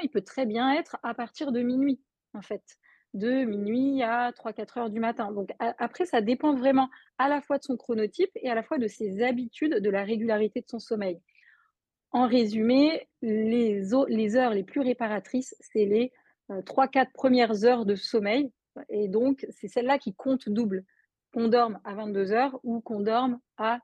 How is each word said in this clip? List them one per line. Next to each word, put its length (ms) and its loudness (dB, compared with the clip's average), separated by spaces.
il 80 -4
peut 140 -2
très 220 -4
bien 280 0
être 300 -4
à 100 -6
partir 380 -8
de 100 0
minuit, 380 0
en 80 -12
fait, 220 -10
de 320 0
minuit 580 0
à 300 -2
trois, 200 -10
quatre 240 -10
heures 120 -4
du 100 -6
matin. 320 -4
Donc, 280 -6
a-, 180 -4
après, 280 -4
ça 160 0
dépend 340 0
vraiment 340 4
à 120 2
la 120 0
fois 160 -2
de 60 -4
son 140 -4
chronotype 580 -2
et 140 -6
à 60 0
la 80 -2
fois 160 -4
de 80 0
ses 360 -4
habitudes, 520 -2
de 140 0
la 140 0
régularité 580 0
de 60 -16
son 120 -10
sommeil. 400 -6
En 140 4
résumé, 840 4
les 720 0
o-, 140 4
les 280 0
heures 200 4
les 80 0
plus 180 -4
réparatrices, 800 -2
c'est 260 0
les, 260 2
euh, 140 -10
trois, 240 0
quatre 240 0
premières 540 4
heures 200 4
de 100 2
sommeil. 560 -2
Et 200 -2
donc, 420 0
c'est 160 -14
celle-là 320 0
qui 160 -8
compte 340 -4
double, 360 -2
qu'on 160 0
dorme 340 2
à 100 -10
vingt-deux 380 -4
heures 320 0
ou 160 -4
qu'on 220 -6
dorme 380 0
à 260 -2